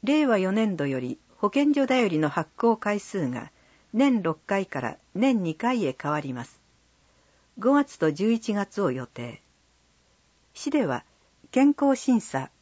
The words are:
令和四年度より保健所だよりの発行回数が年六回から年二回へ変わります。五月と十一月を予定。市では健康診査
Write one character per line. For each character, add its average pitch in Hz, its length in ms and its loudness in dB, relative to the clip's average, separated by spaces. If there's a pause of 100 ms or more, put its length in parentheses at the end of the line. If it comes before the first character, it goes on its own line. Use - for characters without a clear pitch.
令 294 220 2
和 233 120 4
四 185 140 0
年 208 240 0
度 143 120 -2
よ 131 120 -2
り 127 200 -8 (180)
保 - 120 0
健 285 240 2
所 277 120 2
だ 262 120 2
よ 233 120 2
り 160 80 0
の 151 120 2
発 156 280 -4
行 233 200 2
回 208 220 -2
数 180 300 -6
が 123 220 -10 (420)
年 247 280 2
六 165 240 -2
回 196 200 -2
か - 160 -8
ら 117 160 -6 (160)
年 226 300 2
二 160 120 -2
回 240 300 -2
へ 131 140 -2
変 147 120 -4
わ 151 80 -2
り 139 140 -8
ま 120 120 -10
す。 - 140 -20 (1000)
五 240 140 2
月 285 240 0
と 160 140 2
十 185 200 0
一 226 220 -2
月 202 280 -4
を 165 100 0
予 127 140 -6
定。 120 360 -14 (1120)
市 - 180 -8
で 277 140 2
は 127 180 -4 (480)
健 277 280 4
康 277 160 4
診 247 260 2
査 131 280 -8 (120)